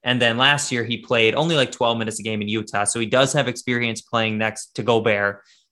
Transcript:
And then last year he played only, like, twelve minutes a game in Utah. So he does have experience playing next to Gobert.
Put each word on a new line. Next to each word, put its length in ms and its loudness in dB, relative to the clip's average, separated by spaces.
And 180 0
then 160 4
last 340 2
year 140 -2
he 140 -4
played 360 2
only, 220 0
like, 160 0
twelve 240 0
minutes 240 -6
a 20 -12
game 200 -4
in 60 -6
Utah. 360 -2
So 160 -2
he 60 -2
does 260 2
have 160 0
experience 540 -4
playing 340 -2
next 380 -6
to 80 -6
Gobert. 600 0